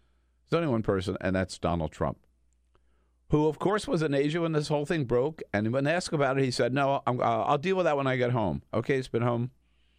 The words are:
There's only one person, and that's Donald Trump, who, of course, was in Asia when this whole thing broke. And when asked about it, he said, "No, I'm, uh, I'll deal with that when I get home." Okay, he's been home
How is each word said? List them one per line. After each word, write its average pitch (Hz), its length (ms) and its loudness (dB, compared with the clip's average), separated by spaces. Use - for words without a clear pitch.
There's 165 120 0
only 151 100 0
one 113 100 0
person, 95 380 0
and 92 160 0
that's 95 220 -4
Donald 85 340 -2
Trump, 69 240 -4
who, 151 180 4
of 147 100 -4
course, 202 280 0
was 202 160 0
in 143 120 0
Asia 147 260 0
when 165 120 -2
this 151 160 -2
whole 147 180 -2
thing 131 180 0
broke. 123 380 0
And 104 220 0
when 139 120 0
asked 170 280 -2
about 139 240 2
it, 135 60 4
he 135 60 0
said, 123 220 2
"No, 139 340 0
I'm, 123 140 0
uh, - 40 0
I'll 143 160 2
deal 185 180 0
with 180 80 2
that 151 140 2
when 139 80 0
I 131 100 0
get 123 140 2
home." 101 320 0
Okay, 123 240 0
he's 131 120 -4
been 117 120 0
home 120 300 0